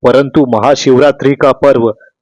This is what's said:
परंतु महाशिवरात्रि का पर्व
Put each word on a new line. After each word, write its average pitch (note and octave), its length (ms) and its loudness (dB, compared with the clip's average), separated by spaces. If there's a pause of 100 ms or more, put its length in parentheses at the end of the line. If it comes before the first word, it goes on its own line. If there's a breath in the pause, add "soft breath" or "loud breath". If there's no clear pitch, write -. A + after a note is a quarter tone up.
परंतु C3+ 400 0
महाशिवरात्रि C3+ 880 0
का C3+ 160 0
पर्व B2 420 0 (280 soft breath)